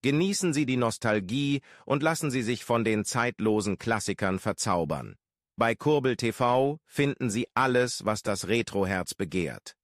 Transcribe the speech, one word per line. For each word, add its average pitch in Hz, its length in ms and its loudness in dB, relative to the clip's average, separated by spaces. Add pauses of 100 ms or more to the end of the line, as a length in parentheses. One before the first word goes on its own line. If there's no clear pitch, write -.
Genießen 170 500 2
Sie 143 120 2
die 127 120 0
Nostalgie 117 840 0 (260)
und 139 160 0
lassen 160 280 0
Sie 127 120 0
sich 113 220 -2
von 117 200 2
den 107 200 2
zeitlosen 107 760 0
Klassikern 101 600 -2
verzaubern. 78 800 -2 (400)
Bei 117 180 2
Kurbel 131 420 2
T 113 160 0
V 131 540 2
finden 139 440 -2
Sie 110 240 -2
alles, 123 500 2
was 107 180 -2
das 98 260 -4
Retro-Herz 98 680 0
begehrt. 82 680 -6